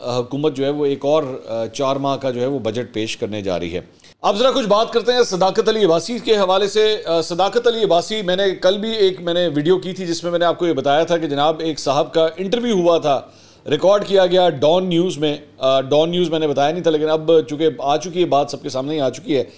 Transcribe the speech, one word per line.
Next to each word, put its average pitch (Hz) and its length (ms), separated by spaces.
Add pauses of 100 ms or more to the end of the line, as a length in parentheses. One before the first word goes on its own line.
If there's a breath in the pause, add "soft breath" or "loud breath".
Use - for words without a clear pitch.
अ, 123 140
हुकूमत 139 360
जो 135 120
है 139 60
वो 147 160
एक 139 180
और, 139 440
अ, 113 180
चार 135 320
माह 139 180
का 131 140
जो 120 100
है 123 60
वो 139 120
बजट 113 340
पेश 110 220
करने 104 280
जा 92 140
रही 85 140
है। 87 180 (360 loud breath)
अब 196 120
ज़रा 254 140
कुछ 240 160
बात 214 240
करते 233 220
हैं 247 120
सदाकत 190 440
अली 220 160
अब्बासी 170 360
के 220 140
हवाले 196 340
से। 214 280
अ, 165 240
सदाकत 190 460
अली 226 160
अब्बासी, 175 400
मैंने 185 280
कल 185 280
भी 220 160
एक 190 260
मैंने 175 280
वीडियो 147 280
की 170 160
थी 180 140
जिसमें 170 260
मैंने 170 120
आपको 170 220
ये 165 60
बताया 143 320
था 170 120
कि 160 120
जनाब 151 320
एक 160 180
साहब 147 280
का 160 320
इंटरव्यू 220 380
हुआ 170 220
था, 139 360 (340 loud breath)
रिकॉर्ड 185 360
किया 185 220
गया 180 220
डॉन 165 400
न्यूज़ 170 300
में। 147 240 (180)
अ, 135 200
डॉन 147 300
न्यूज़ 175 200
मैंने 160 160
बताया 143 260
नहीं 180 100
था, 165 80
लेकिन 156 180
अब 156 420
चूँकि 147 320
आ 143 140
चुकी 175 240
है 170 60
बात, 143 240
सबके 139 200
सामने 131 240
ही 156 60
आ 131 100
चुकी 143 240
है। 127 80 (160 loud breath)